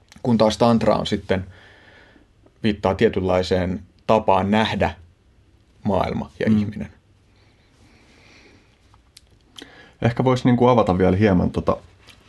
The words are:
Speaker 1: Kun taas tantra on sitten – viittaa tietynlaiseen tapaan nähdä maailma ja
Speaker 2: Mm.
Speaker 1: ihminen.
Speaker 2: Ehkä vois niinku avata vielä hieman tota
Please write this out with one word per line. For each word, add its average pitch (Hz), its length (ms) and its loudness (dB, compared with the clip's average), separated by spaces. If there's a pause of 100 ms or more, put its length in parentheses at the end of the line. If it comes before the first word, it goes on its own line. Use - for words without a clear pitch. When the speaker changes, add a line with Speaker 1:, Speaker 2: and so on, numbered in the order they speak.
(220)
Speaker 1:
Kun 117 160 0
taas 107 200 2
tantra 110 380 2
on 87 100 -4
sitten – 95 380 -4 (1160)
viittaa 107 320 -2
tietynlaiseen 92 880 0 (240)
tapaan 98 440 2
nähdä 98 440 0 (880)
maailma - 460 -4 (100)
ja 110 100 0
Speaker 2:
Mm. 107 80 2
Speaker 1:
ihminen. 104 300 -6 (3250)
Speaker 2:
Ehkä 120 220 -2
vois 127 200 0
niinku 123 220 2
avata 107 320 2
vielä 90 180 2
hieman 92 340 2
tota - 260 -4 (520)